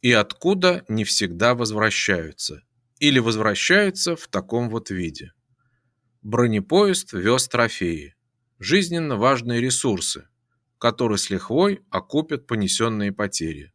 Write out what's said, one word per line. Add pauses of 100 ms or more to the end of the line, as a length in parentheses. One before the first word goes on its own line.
И
откуда
не
всегда
возвращаются. (360)
Или
возвращаются
в
таком
вот
виде. (880)
Бронепоезд
вёз
трофеи, (440)
жизненно
важные
ресурсы, (500)
которые
с
лихвой
окупят
понесённые
потери.